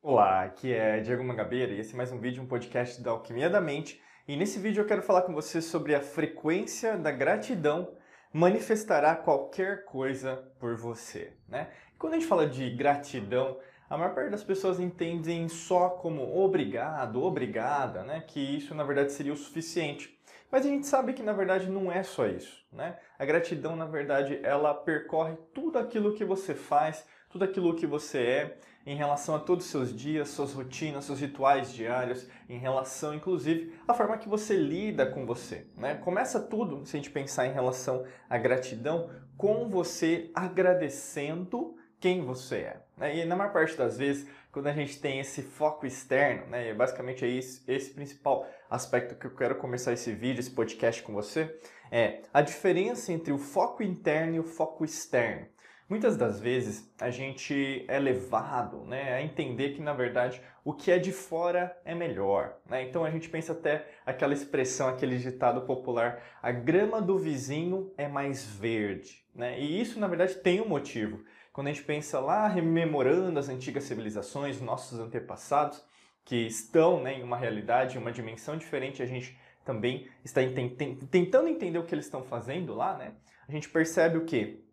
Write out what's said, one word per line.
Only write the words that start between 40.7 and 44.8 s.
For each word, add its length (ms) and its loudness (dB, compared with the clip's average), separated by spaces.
quem 220 4
você 340 -4
é, 240 -6
né? 180 -2
E 80 0
na 120 0
maior 160 0
parte 240 4
das 200 2
vezes, 320 0
quando 160 -4
a 60 0
gente 280 -4